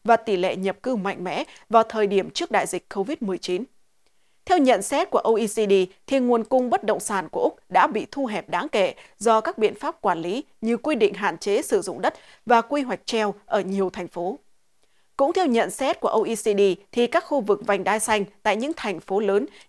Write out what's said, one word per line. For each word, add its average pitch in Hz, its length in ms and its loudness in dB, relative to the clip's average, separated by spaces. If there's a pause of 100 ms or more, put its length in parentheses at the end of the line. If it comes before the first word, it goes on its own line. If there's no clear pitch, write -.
và 233 120 6
tỷ 202 200 -2
lệ 175 200 0
nhập 190 260 -4
cư 254 140 -2
mạnh 185 280 -4
mẽ 180 200 -4 (240)
vào 226 140 6
thời 220 240 -2
điểm 190 240 0
trước - 200 -6
đại 190 160 2
dịch - 280 -8
covid 214 260 -4
mười 190 180 -4
chín. 185 260 -6 (800)
Theo 359 140 4
nhận 254 240 4
xét 311 280 -2
của - 80 2
O - 200 2
E 226 80 0
C 202 80 -6
D, 208 180 2 (340)
thì 269 120 0
nguồn 240 260 2
cung 254 260 2
bất 381 140 0
động 214 160 0
sản 185 280 -4
của - 120 -6
Úc - 180 0 (100)
đã 185 180 4
bị 214 240 -4
thu 277 160 -4
hẹp 208 220 -6
đáng 190 200 -4
kể 190 260 0 (240)
do 220 220 4
các 240 180 -4
biện 214 160 2
pháp - 260 -8
quản 175 180 0
lý 185 260 -6 (160)
như 233 160 0
quy 302 180 -2
định 202 200 2
hạn 180 240 -2
chế 214 240 0
sử 190 200 0
dụng 151 180 -8
đất 254 140 -2 (320)
và 233 140 4
quy 285 220 -2
hoạch 233 240 -8
treo 214 280 -2 (120)
ở - 140 0
nhiều 190 300 -2
thành 175 180 -10
phố. 185 300 -8 (800)
Cũng 277 160 2
theo 370 140 2
nhận 226 240 2
xét 269 300 -2
của - 80 0
O 220 180 2
E 226 80 -2
C 220 100 -6
D, 202 160 2 (320)
thì 240 140 2
các 330 180 0
khu 285 160 -2
vực 202 260 0
vành 196 180 0
đai 208 160 0
xanh 214 240 0 (180)
tại 208 140 2
những 277 200 -4
thành 180 240 -6
phố 190 200 -4
lớn 208 260 2 (220)